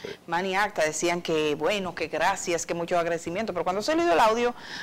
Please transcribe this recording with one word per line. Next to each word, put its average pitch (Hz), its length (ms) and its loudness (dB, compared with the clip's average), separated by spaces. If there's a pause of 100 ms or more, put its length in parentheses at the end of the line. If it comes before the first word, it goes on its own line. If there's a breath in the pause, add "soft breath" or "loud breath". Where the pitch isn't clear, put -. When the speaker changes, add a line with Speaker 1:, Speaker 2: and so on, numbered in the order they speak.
Speaker 1:
Sí. - 80 -10 (160 loud breath)
Speaker 2:
Mani 185 300 -2
Acta, 196 280 0
decían 170 380 0
que, 156 340 0
bueno, 180 400 -2
que 165 120 -4
gracias, 170 580 0
que 175 80 -4
mucho 170 260 0
agradecimiento, 170 540 -2
pero 170 100 -2
cuando 185 180 0
se 302 140 0
le 339 80 2
dio 339 100 4
el 311 60 6
audio, 240 340 4 (300 loud breath)